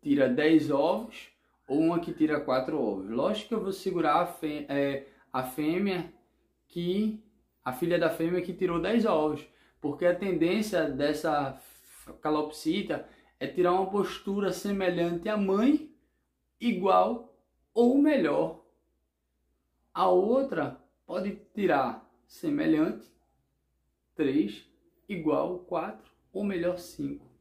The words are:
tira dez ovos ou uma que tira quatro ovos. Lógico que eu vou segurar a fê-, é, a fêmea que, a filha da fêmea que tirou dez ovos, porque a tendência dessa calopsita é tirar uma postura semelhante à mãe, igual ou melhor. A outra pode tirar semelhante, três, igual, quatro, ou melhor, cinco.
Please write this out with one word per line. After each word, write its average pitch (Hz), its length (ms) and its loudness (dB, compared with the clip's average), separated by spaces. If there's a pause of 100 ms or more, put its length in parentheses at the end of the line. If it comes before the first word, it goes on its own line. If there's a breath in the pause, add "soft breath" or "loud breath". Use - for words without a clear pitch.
tira 139 240 4
dez 147 420 4
ovos 165 600 -2 (360)
ou 143 140 0
uma 165 180 4
que 170 140 -6
tira 151 260 2
quatro 147 400 0
ovos. 101 300 -2
Lógico 151 400 -2
que 233 60 -2
eu 185 80 -2
vou 190 100 -4
segurar 170 480 0
a 175 60 0
fê-, 151 420 -8
é, 139 380 -2 (260 loud breath)
a 131 100 -2
fêmea 170 720 -2 (560)
que, 196 560 -4 (400)
a 127 80 -6
filha 175 260 0
da 165 120 2
fêmea 175 320 -2
que 180 100 -8
tirou 170 260 -2
dez 208 280 2
ovos, 151 360 0 (380 soft breath)
porque 143 240 -4
a 175 100 4
tendência 175 760 0
dessa 143 680 -2 (600)
calopsita 156 880 -2 (320 loud breath)
é - 60 -6
tirar 180 260 2
uma 190 180 0
postura 196 600 -2
semelhante 175 760 -2
à 214 120 -2
mãe, 208 520 2 (720)
igual 190 720 2 (380)
ou 240 240 6
melhor. 190 680 2 (1300)
A 185 140 2
outra 185 720 2 (280)
pode 190 340 -6 (140)
tirar 139 520 0 (200)
semelhante, 156 800 0 (1080)
três, 151 540 0 (400)
igual, 160 520 -2
quatro, 185 500 -8 (200)
ou 202 140 -6
melhor, 180 340 -2
cinco. - 640 -12